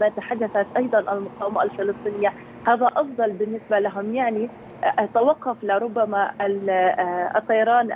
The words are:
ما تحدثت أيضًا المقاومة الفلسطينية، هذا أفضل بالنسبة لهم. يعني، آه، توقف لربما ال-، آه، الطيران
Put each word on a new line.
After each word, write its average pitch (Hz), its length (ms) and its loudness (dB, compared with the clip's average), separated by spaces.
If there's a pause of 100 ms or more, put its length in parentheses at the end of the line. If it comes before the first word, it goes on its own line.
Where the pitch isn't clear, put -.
ما 214 80 4
تحدثت 214 580 -2 (100)
أيضًا 240 220 2
المقاومة 202 640 -2
الفلسطينية، 202 680 -2 (340)
هذا 233 200 4 (100)
أفضل 240 360 0
بالنسبة 214 460 -2
لهم. 202 360 -2
يعني، 233 340 0 (360)
آه، - 300 0
توقف 254 480 2
لربما 208 680 0 (100)
ال-، 196 300 0
آه، 180 680 2
الطيران 226 580 2